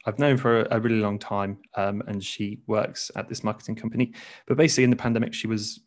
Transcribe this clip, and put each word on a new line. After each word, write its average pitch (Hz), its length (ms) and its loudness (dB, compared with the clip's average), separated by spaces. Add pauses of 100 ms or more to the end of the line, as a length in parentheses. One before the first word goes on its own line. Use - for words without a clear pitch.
I've 110 140 -4
known 139 180 4
for 117 240 4
a, 117 160 0
a - 20 0
really 113 200 2
long 104 200 0
time, 101 380 -4 (180)
um, 101 320 -2
and 101 160 -6
she 104 440 -6
works - 480 -2
at 98 120 -6
this - 160 -10
marketing 110 320 -6
company. 120 380 -2 (340)
But 135 100 0
basically, 147 280 6
in 123 40 8
the 123 60 6
pandemic, 117 380 0
she - 140 -6
was 107 400 -6